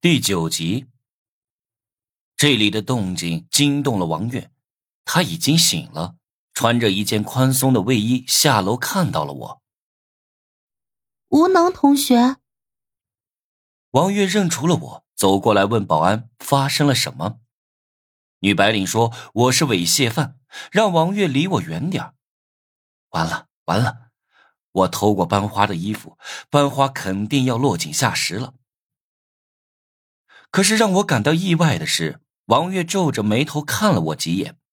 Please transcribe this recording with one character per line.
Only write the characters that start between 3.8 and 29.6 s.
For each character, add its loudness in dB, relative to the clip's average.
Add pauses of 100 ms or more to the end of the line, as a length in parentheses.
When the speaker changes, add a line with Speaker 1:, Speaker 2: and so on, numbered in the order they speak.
Speaker 1:
动 0
了 0
王 -4
月， -10 (540)
她 0
已 -6
经 0
醒 0
了， -8 (360)
穿 0
着 2
一 -2
件 -2
宽 0
松 2
的 2
卫 0
衣 0
下 2
楼 -2
看 -2
到 -4
了 -8
我。 -16 (1700)
Speaker 2:
“吴 6
能 4
同 4
学。” 4 (1600)
Speaker 1:
王 2
月 2
认 2
出 -2
了 4
我， -10 (100)
走 2
过 2
来 4
问 0
保 2
安 0
发 0
生 0
了 4
什 -2
么。 -8 (1000)
女 2
白 2
领 -2
说 0 (220)
我 4
是 2
猥 0
亵 0
犯， -4 (320)
让 2
王 0
月 0
离 0
我 0
远 -6
点 -4
儿。 -16 (1000)
完 -2
了， -8 (200)
完 0
了， -4 (600)
我 2
偷 0
过 0
班 0
花 0
的 -4
衣 -6
服， -14 (320)
班 2
花 0
肯 -6
定 0
要 -2
落 0
井 -8
下 0
石 -6
了。 -10 (2000)